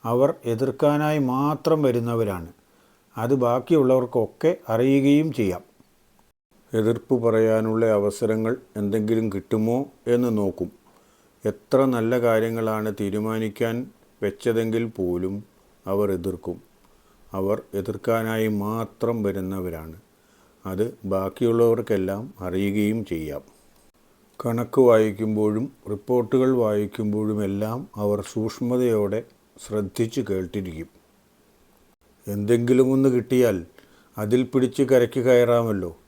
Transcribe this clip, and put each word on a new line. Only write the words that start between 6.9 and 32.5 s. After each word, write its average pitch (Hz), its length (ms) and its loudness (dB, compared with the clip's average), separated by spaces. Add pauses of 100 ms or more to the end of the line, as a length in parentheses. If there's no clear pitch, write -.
പറയാനുള്ള 110 640 2
അവസരങ്ങൾ 110 720 0 (200)
എന്തെങ്കിലും 107 520 0
കിട്ടുമോ 113 640 -2 (160)
എന്ന് 120 320 2
നോക്കും. 95 340 -4 (720)
എത്ര 131 400 0
നല്ല 120 340 0
കാര്യങ്ങളാണ് 110 840 0
തീരുമാനിക്കാൻ 110 840 -4 (360)
വെച്ചതെങ്കിൽ 113 640 -2
പോലും 92 580 -4 (420)
അവർ 98 240 0
എതിർക്കും. 90 480 -6 (720)
അവർ 101 300 -2 (120)
എതിർക്കാനായി 110 720 -2
മാത്രം 110 760 -4
വരുന്നവരാണ്. 92 720 -6 (720)
അത് 98 280 -2 (100)
ബാക്കിയുള്ളവർക്കെല്ലാം 107 1400 0
അറിയുകയും 101 640 -2
ചെയ്യാം. 78 380 -8 (1040)
കണക്ക് 120 340 0
വായിക്കുമ്പോഴും 110 920 4 (180)
റിപ്പോർട്ടുകൾ 123 640 0
വായിക്കുമ്പോഴുമെല്ലാം 107 1400 -2
അവർ 104 240 0
സൂക്ഷ്മതയോടെ 113 1000 -2 (440)
ശ്രദ്ധിച്ചു 107 640 -4
കേട്ടിരിക്കും. 90 580 -6 (1400)
എന്തെങ്കിലും 120 640 2